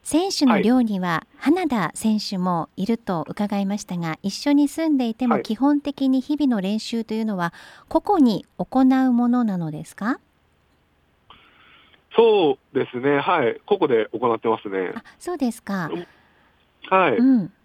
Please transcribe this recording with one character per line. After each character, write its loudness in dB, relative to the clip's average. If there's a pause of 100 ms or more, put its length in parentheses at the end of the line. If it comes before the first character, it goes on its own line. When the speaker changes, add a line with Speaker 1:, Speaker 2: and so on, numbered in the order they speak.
Speaker 1:
選 0
手 0
の 4
寮 4
に -2
は -4 (100)
花 0
田 -2
選 0
手 -6
も -2
い -4
る 0
と -6
伺 -4
い -2
ま -4
し -10
た -8
が、 -4
Speaker 2:
は -4
い。 -20
Speaker 1:
一 -4
緒 0
に 4
住 -2
ん 2
で 0
い -4
て -2
も 2
基 -4
本 2
的 -2
に 2
日 -4
々 2
の 0
練 -2
習 -6
と -8
い -2
う -2
の -4
は -2
Speaker 2:
は -4
い。 -10 (360)
Speaker 1:
個 0
々 2
に 4 (120)
行 0
う 4
も 2
の 2
な -2
の -4
で -12
す -20
か？ -6 (2000)
Speaker 2:
そ 4 (160)
う -20
で 0
す -8
ね。 0
は 0
い。 -4
個 2
々 0
で 2
行 -2
っ -4
て -4
ま 0
す -12
ね。 -4
Speaker 1:
あ、 -14 (160)
そ -8
う -8
で -2
す -16
か。 -6
Speaker 2:
う -6
ん。 -12 (840)
は 2
い。 0
Speaker 1:
う 4
ん。 -6 (100)